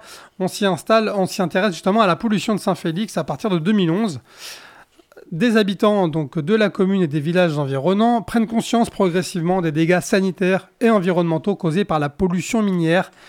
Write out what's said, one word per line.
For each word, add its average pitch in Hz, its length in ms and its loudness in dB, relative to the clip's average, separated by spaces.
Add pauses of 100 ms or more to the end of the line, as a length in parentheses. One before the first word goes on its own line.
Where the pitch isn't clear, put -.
(400)
on 185 80 -2
s'y 202 180 -4
installe, 208 500 2
on 185 120 0
s'y - 160 -4
intéresse 185 300 0
justement 196 280 0
à 202 60 4
la 165 80 2
pollution 214 400 -2
de 170 40 -2
Saint-Félix 180 560 -4
à 165 80 -2
partir 170 280 -4
de 175 80 0
deux 185 140 0
mille 185 180 2
onze. 180 300 -2 (1120)
Des 214 260 2
habitants, 208 500 2
donc, 156 300 -4
de 160 160 -2
la 214 160 2
commune 190 320 0
et 170 60 0
des 151 120 -2
villages 165 380 0
environnants 185 640 0
prennent 226 240 -2
conscience 226 460 0
progressivement 180 720 0
des 160 100 0
dégâts 165 300 2
sanitaires 190 680 0 (100)
et 233 120 4
environnementaux 175 640 2
causés 165 300 0
par 160 120 0
la 143 120 0
pollution 185 520 -2
minière. 180 480 2 (200)